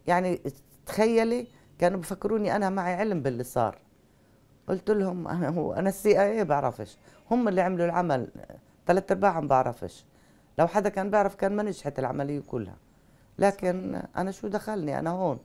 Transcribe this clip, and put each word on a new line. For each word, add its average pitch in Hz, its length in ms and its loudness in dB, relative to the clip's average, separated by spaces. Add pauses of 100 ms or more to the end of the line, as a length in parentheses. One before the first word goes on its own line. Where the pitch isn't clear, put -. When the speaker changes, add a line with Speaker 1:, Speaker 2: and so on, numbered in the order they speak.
Speaker 1:
يعني 180 340 2 (440)
تخيلي 226 640 2 (320)
كانوا 180 200 2
بفكروني 202 560 -2
أنا 196 140 0
معي 185 240 -2
علم 190 280 0
باللي 127 220 -2
صار. 117 340 0 (880)
قلت 190 240 -2
لهم: 190 360 0
"أنا، 165 220 -2
هو 160 240 -2
أنا 185 160 0
السي 196 320 4
آي 202 100 4
إي 220 120 0
بعرفش، 139 540 -2 (340)
هم 240 160 2
اللي 185 140 2
عملوا 175 240 0
العمل، 165 460 0 (540)
تلات 185 260 2
أرباعهم 180 360 2
بعرفش. 127 580 0 (540)
لو 165 80 6
حدا 196 220 0
كان 196 200 -2
بعرف 196 260 2
كان 196 200 -2
ما 208 80 -2
نجحت 160 360 -6
العملية 143 400 -4
كلها. 110 360 -8 (640)
لكن 185 540 0
Speaker 2:
صحيح. - 240 -8
Speaker 1:
أنا 185 140 -2
شو 214 160 -12
دخلني؟ 190 520 -4
أنا 156 100 -2
هون 175 360 -2